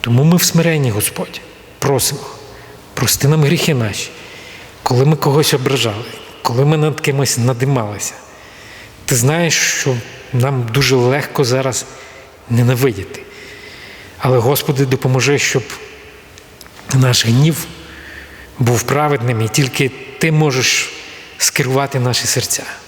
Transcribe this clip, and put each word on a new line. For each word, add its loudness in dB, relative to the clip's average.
Тому 2
ми 6
в 2
смиренні, 2
Господь, -6
просимо, 0
прости 0
нам 4
гріхи 2
наші, -2
коли 2
ми 4
когось 2
ображали, 0
коли 2
ми 4
над 0
кимось 0
надималися. -2
Ти 0
знаєш, 2
що 0
нам 0
дуже 4
легко 2
зараз 0
ненавидіти. 0
Але, 4
Господи, 2
допоможи, 2
щоб 0
наш 4
гнів 4
був 2
праведним, 0
і 0
тільки 0
Ти 2
можеш 0
скерувати 0
наші 0
серця. -2